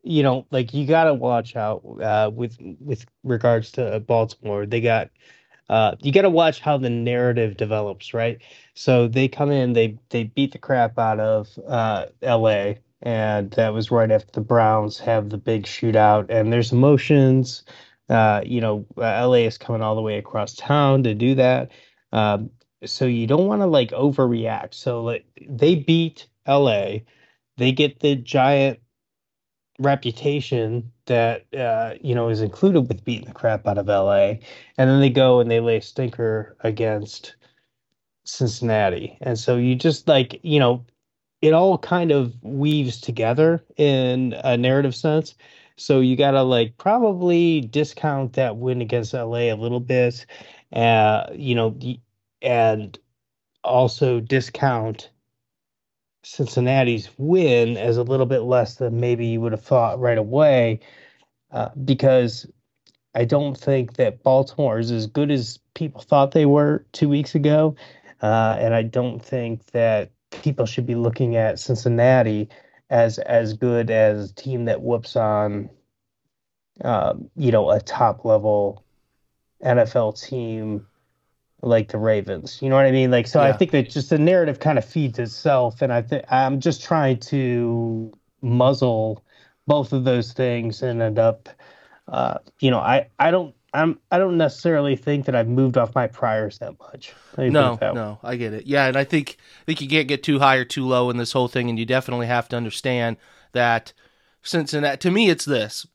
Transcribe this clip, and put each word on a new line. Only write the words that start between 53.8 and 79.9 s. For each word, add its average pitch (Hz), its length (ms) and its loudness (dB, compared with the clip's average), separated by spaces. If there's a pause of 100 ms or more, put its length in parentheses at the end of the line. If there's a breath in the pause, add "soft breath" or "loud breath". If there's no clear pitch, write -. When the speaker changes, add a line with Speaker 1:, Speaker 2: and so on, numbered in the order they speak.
Speaker 1:
discount 117 880 -2 (1120)
Cincinnati's 123 920 -2
win 131 640 2
as 113 180 0
a 123 60 0
little 131 240 0
bit 127 140 0
less 123 340 0
than 117 260 -4
maybe 120 260 -2
you 117 140 -2
would 113 120 -2
have 107 120 -8
thought 120 340 0
right 120 200 0
away, 120 600 2 (720 soft breath)
uh, 120 200 -6 (120)
because 127 640 2 (680)
I 120 100 0
don't 143 320 0
think 131 380 -2
that 117 280 -2
Baltimore 131 560 2
is 117 120 -4
as 113 160 -2
good 143 240 -2
as 123 280 -4 (140)
people - 300 -10
thought 139 300 2
they 160 120 4
were 147 480 4
two - 160 0
weeks 143 260 -2
ago, 151 400 2 (460 loud breath)
uh, 110 380 2
and 113 160 0
I 113 80 2
don't 117 420 -4
think 117 480 -6
that 113 380 0 (320)
people 139 240 0
should 120 200 -4
be 120 80 -4
looking 117 420 -2
at 110 220 0
Cincinnati 117 920 2 (400 soft breath)
as, 117 300 2
as 113 340 0
good 117 360 0
as 107 400 2
a - 40 -20
team 123 320 -6
that 117 160 -2
whoops 120 340 -4
on, 104 540 -2 (1120)
um, - 500 -2
you 139 160 0
know, 104 200 2
a 107 100 2
top-level 107 1040 0 (800)
N 123 160 2
F 117 180 2